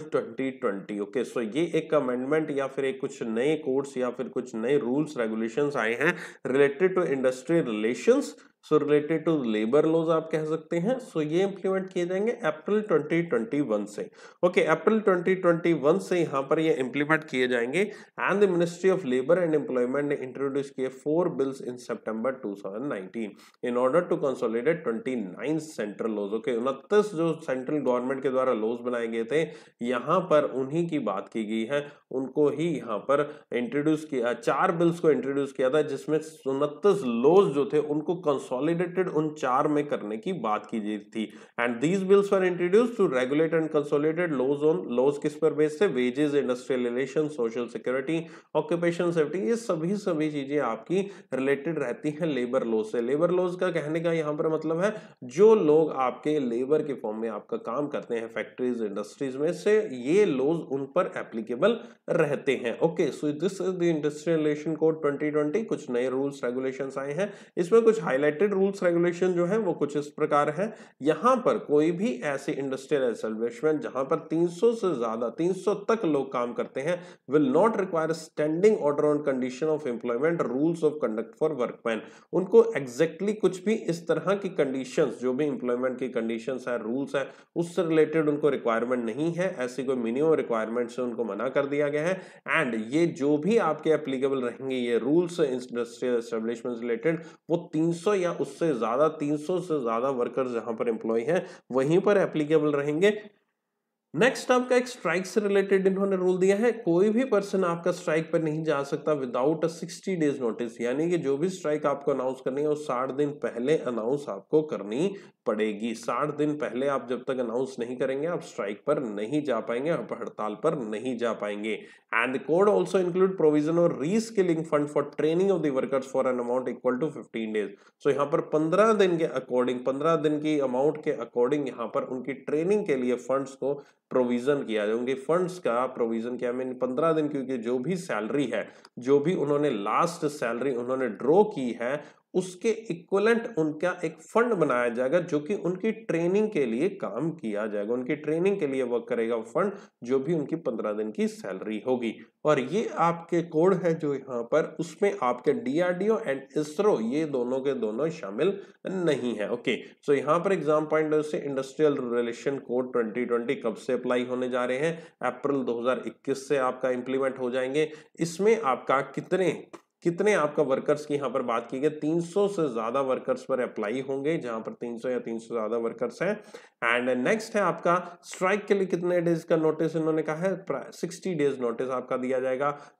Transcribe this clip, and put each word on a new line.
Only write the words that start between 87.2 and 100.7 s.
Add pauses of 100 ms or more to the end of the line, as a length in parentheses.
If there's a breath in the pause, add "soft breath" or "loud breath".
उससे
रिलेटेड
उनको
रिक्वायरमेंट
नहीं
है,
ऐसी
कोई
मिनिमम
रिक्वायरमेंट
से
उनको
मना
कर
दिया
गया
है। (600 loud breath)
And (180)
ये (160)
जो
भी
आपके
एप्लीकेबल
रहेंगे
ये
रूल्स
इंडस्ट्रियल
एस्टैब्लिशमेंट
रिलेटेड, (280 loud breath)
वो (160)
तीन
सौ
या (100)
उससे
ज्यादा, (120)
तीन
सौ
से
ज्यादा (100)
वर्कर्स
जहां